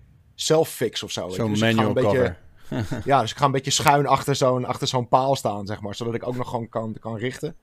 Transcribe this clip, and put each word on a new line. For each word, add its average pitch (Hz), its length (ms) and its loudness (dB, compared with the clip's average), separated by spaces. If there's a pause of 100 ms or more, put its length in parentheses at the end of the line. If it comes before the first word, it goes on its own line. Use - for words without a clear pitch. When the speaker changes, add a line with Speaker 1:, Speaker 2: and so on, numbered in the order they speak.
(340)
Speaker 1:
self-fix - 680 0
of 104 80 -10
zo, - 160 -6
weet 90 100 -8
je. - 60 -
Speaker 2:
Zo'n 110 100 0
Speaker 1:
Dus 104 100 0
ik 113 60 4
ga 113 60 4
Speaker 2:
manual 107 220 4
Speaker 1:
een - 60 2
beetje 104 340 4 (320)
Speaker 2:
cover. 117 340 -4
<laughs> 127 80 -2
Speaker 1:
Ja, 135 100 6
dus 110 100 -2
ik - 60 -10
ga 143 80 0
een 135 80 6
beetje 135 180 -2
schuin 143 360 4
achter 135 300 2
zo'n, 127 280 2
achter 131 240 -4
zo'n 123 200 -2
paal 135 280 4
staan, 101 300 -4
zeg 101 140 -8
maar, 101 140 -10
zodat 117 200 -6
ik 113 120 -6
ook 127 100 -4
nog 123 120 -6
gewoon 117 200 -4
kan, 110 320 -6
kan 113 160 -8
richten. 127 460 -6